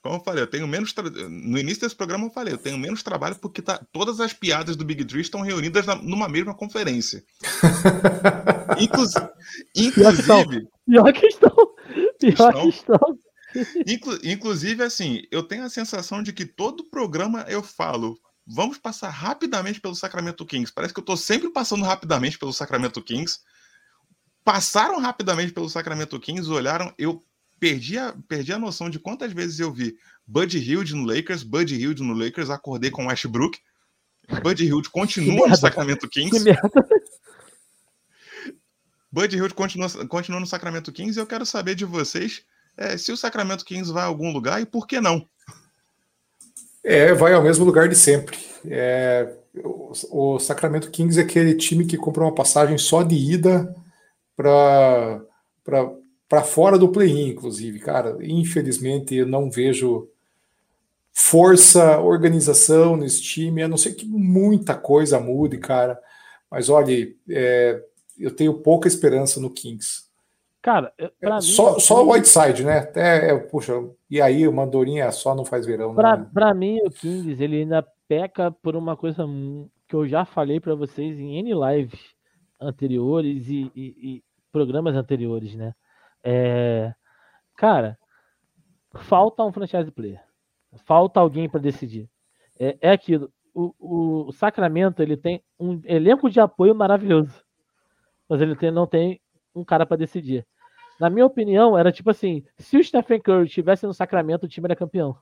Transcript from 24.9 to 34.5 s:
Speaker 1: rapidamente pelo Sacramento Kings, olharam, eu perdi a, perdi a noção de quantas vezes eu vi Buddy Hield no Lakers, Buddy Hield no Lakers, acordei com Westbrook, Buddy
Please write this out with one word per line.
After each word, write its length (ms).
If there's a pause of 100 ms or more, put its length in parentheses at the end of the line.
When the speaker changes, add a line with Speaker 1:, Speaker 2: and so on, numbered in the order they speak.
Speaker 1:
rapidamente 540
pelo 160
Sacramento 500
Kings, 320
olharam, 460
eu 260 (380)
perdi 380
a, 160 (120)
perdi 260
a 60
noção 320
de 80
quantas 340
vezes 280
eu 120
vi 220 (320)
Buddy 320
Hield 360
no 100
Lakers, 400
Buddy 360
Hield 220
no 120
Lakers, 360
acordei 400
com 160
Westbrook, 520 (840)
Buddy 240